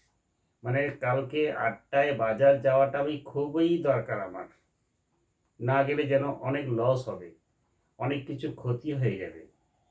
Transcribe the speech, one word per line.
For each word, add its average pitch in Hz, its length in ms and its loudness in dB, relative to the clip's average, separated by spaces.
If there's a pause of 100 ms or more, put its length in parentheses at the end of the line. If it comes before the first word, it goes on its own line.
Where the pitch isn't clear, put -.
(640)
মানে 127 180 0 (200)
কালকে 131 420 -2 (100)
আটটায় 139 640 0
বাজার 113 480 4
যাওয়াটা 135 360 4
আমি 147 200 -2
খুবই 151 520 0 (120)
দরকার 120 380 0
আমার, 92 280 -10 (1120)
না 131 220 2
গেলে 143 240 0
যেন 139 180 2 (160)
অনেক 143 280 -4
লস 123 400 2
হবে, 90 200 -10 (680)
অনেক 139 280 -2
কিছু 139 280 -8
ক্ষতি 123 380 -4
হয়ে 123 260 0
যাবে। 85 240 -12 (480)